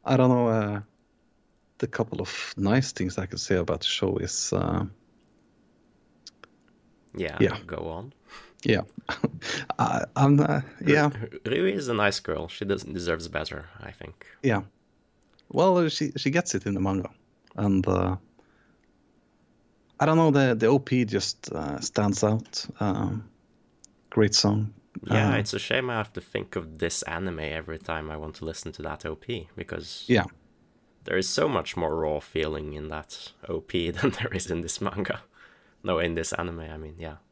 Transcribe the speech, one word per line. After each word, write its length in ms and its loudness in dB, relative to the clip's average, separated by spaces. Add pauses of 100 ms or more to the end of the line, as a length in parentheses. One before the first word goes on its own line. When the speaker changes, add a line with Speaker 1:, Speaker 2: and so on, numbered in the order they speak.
Speaker 1:
I 100 4
don't 140 8
know, 180 4
uh, 340 0 (960)
the 80 0
couple 340 -4
of 340 -8
nice 380 2
things 240 -4
I 80 -4
could 160 -8
say 160 0
about 240 0
the 60 -4
show 300 0
is, 360 -2
uh, 320 0 (2250)
Speaker 2:
Yeah, 260 -6
Speaker 1:
yeah. 160 2 (100)
Speaker 2:
go 220 -8
on. 240 -10 (500)
Speaker 1:
Yeah. 200 2 (460)
<laughs> 500 -8
I, 260 0 (100)
I'm, 240 6
uh, 220 4 (180)
Speaker 2:
Ru-, 140 4
Speaker 1:
yeah. 160 6 (360)
Speaker 2:
Rui 280 0
is 160 -4
a 40 0
nice 280 2
girl. 260 -4
She 160 -10
does, 200 0
deserves 440 -2
better, 380 -6 (160)
I 100 -12
think. 340 -16 (160)
Speaker 1:
Yeah. 200 4 (880)
Well, 300 4
uh, 100 4
she, 260 -2
she 140 0
gets 260 0
it 100 -2
in 80 0
the 60 -2
manga. 300 0 (480)
And, 300 4
uh, 280 2 (1800)
I 60 4
don't 120 6
know, 140 8
the, 240 6
the 120 2
O 120 8
P 260 2
just, 460 -4
uh, 280 -4
stands 440 0
out. 420 0 (140)
Um, 500 -2 (800)
great 240 4
song. 400 2 (300)
Speaker 2:
Yeah, 300 4
Speaker 1:
Uh, 40 2
Speaker 2:
it's 160 -2
a 60 -4
shame 300 -2
I 60 -2
have 180 -4
to 80 -8
think 340 -8
of 240 -6
this 240 -2
anime 360 -4
every 380 -6
time 320 -6
I 80 -6
want 180 -10
to 100 -10
listen 280 -8
to 100 -14
that 220 -8
O 100 -6
P, 400 -10
because 520 -10
Speaker 1:
Yeah. 180 6 (760)
Speaker 2:
there 140 0
is 120 2
so 180 2
much 300 -2
more 180 0
raw 240 0
feeling 540 -4
in 160 -8
that 440 -12 (140)
O 140 -4
P 300 -2
<laughs> 60 -6
than 140 2
there 220 -6
is 160 -4
in 120 -2
this 200 -6
manga. 400 -4 (640)
No, 160 0
in 160 0
this 180 -2
anime, 280 -6
I 160 -12
mean, 200 -14
yeah. 200 -12 (140)